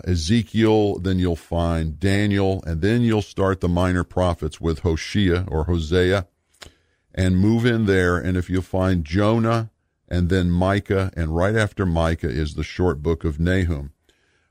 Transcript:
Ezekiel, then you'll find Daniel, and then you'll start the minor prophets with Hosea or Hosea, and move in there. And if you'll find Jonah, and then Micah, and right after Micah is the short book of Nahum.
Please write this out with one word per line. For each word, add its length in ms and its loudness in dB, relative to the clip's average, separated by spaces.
Ezekiel, 920 2
then 200 0
you'll 180 0
find 640 -4
Daniel, 640 0
and 140 -4
then 220 2
you'll 180 2
start 400 -2
the 80 -2
minor 360 0
prophets 560 -2
with 180 -2
Hosea 680 0
or 160 -2
Hosea, 600 0
and 220 2
move 300 2
in 180 2
there. 320 4
And 200 -2
if 120 -4
you'll 140 -2
find 420 0
Jonah, 640 0
and 220 0
then 200 2
Micah, 640 0
and 220 -4
right 180 2
after 300 -2
Micah 460 0
is 240 -4
the 80 -6
short 400 -2
book 220 -2
of 140 -4
Nahum. 540 -2